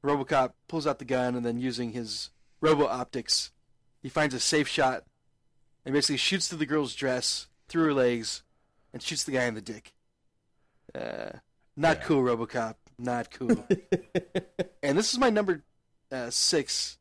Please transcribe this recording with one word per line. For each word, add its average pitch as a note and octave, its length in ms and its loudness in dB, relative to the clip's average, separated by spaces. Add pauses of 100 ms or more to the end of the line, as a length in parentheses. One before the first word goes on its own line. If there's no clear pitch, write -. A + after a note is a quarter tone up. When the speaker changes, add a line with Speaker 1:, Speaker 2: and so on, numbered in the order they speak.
Speaker 1:
RoboCop C#3 480 2 (160)
pulls D#3 180 -4
out C#3+ 140 -2
the C3+ 40 -10
gun B2 300 0
and A#2+ 100 -2
then A#2 140 -2
using B2 320 -4
his A2 400 -8 (300)
robo-optics, C3 880 0 (500)
he C#3 80 -12
finds D3+ 240 0
a B2+ 60 -4
safe D3+ 300 2
shot C3 340 2 (800)
and C3+ 80 -4
basically C#3+ 240 2
shoots F3+ 320 0
through E3+ 100 -8
the D3+ 80 -2
girl's C#3+ 300 0
dress, B2+ 500 -2 (220)
through E3 160 2
her D3+ 100 4
legs, B2 480 2 (500)
and A#2+ 80 -12
shoots - 220 -6
the - 80 -4
guy B2+ 140 2
in A#2+ 100 0
the A2 60 -8
dick. A2 320 -14 (1000)
Uh, - 380 -8 (460)
not D#3 220 4
Speaker 2:
Yeah. - 40 -10
Speaker 1:
cool, C#3+ 220 4
RoboCop. A#2 500 -2 (240)
Not A#2+ 320 -4
cool. G3+ 400 0
Speaker 3:
<laughs> - 1120 -4
Speaker 1:
And C#3+ 160 2
this A3 140 0
is B3+ 80 -4
my B3+ 100 4
number, G3 320 0 (480)
uh, B2 200 -6
six. - 720 -2